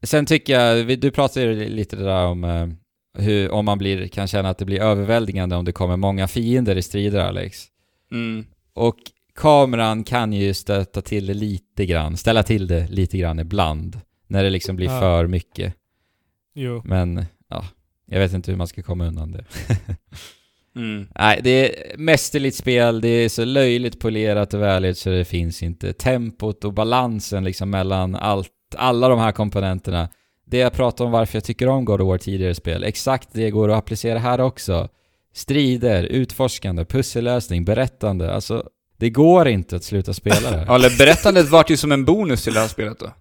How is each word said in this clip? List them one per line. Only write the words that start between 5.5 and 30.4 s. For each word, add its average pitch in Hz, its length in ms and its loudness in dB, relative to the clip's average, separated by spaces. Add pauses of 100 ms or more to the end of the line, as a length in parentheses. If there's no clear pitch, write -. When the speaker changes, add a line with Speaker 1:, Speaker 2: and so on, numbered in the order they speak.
Speaker 1:
om 87 80 -2
det 90 80 -4
kommer 90 240 -2
många 98 320 0
fiender 117 480 0
i 92 60 -2
strider, 101 380 -2
Alex. 92 440 -6 (480)
Speaker 2:
Mm. 113 320 -6 (300)
Speaker 1:
Och 117 220 0 (380)
kameran 120 720 4
kan 117 280 -2
ju 98 220 0
stöta 98 480 -4
till 101 240 -4
det 98 80 -4
lite 101 520 -4
grann, 82 300 -2
ställa 113 260 2
till 101 240 0
det 85 220 0
lite 95 300 -2
grann 82 200 -2
ibland, 82 600 -4 (260)
när 98 180 0
det 98 60 2
liksom 92 260 -4
blir 90 100 -2
Speaker 3:
Ja. - 140 -2
Speaker 1:
för 85 260 2
mycket. 92 480 -4 (800)
Speaker 3:
Jo. 123 300 -8
Speaker 1:
Men, 90 400 -2 (260)
ja, 82 140 -10 (420)
jag - 140 -4
vet 92 120 0
inte 92 180 -6
hur 90 80 -4
man 87 100 -4
ska - 140 -14
komma 90 240 -4
undan 82 260 -8
det. - 120 -12 (240)
<laughs> - 280 -4 (800)
Speaker 2:
Mm. 107 300 -8 (120)
Speaker 1:
Nej, 107 240 2
det 127 80 2 (420)
är - 60 -16
mästerligt 143 580 0
spel, 117 440 2
det 117 80 0
är 117 200 2
så 117 160 -2
löjligt 123 560 0
polerat 107 540 0
och 104 80 0
väldigt 92 360 0
så - 120 -4
det 90 140 2
finns 85 380 -4
inte. 85 300 -6
Tempot 113 720 -4
och 104 80 -4
balansen 110 720 -2
liksom 95 260 -4
mellan 95 440 -2
allt, 98 360 -2 (260)
alla 127 320 2
de 123 100 6
här 113 140 2
komponenterna. 92 760 -2 (380)